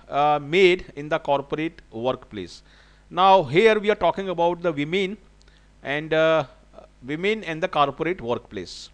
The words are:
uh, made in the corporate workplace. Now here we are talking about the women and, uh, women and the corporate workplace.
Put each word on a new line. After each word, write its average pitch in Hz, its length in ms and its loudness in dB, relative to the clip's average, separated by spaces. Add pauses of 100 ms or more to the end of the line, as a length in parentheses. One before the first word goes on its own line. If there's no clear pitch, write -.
uh, 147 340 2
made 180 440 2 (100)
in 147 120 -10
the 156 120 -2
corporate 147 600 -4 (120)
workplace. 113 720 -8 (440)
Now 185 360 4
here 208 340 4
we 208 100 -4
are 208 180 0
talking 190 240 -2
about 170 320 -2
the 175 100 -2
women 180 440 -4 (680)
and, 151 280 -6
uh, 160 340 2 (600)
women 185 380 -4
and 160 180 -6
the 185 60 -4
corporate 151 520 -2
workplace. 113 720 -8